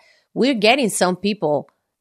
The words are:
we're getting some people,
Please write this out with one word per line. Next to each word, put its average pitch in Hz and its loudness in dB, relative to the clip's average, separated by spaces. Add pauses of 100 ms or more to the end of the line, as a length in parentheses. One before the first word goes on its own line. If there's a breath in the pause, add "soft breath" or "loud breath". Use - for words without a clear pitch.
(340 soft breath)
we're 254 0
getting 226 2
some 180 0
people, 160 -2 (320)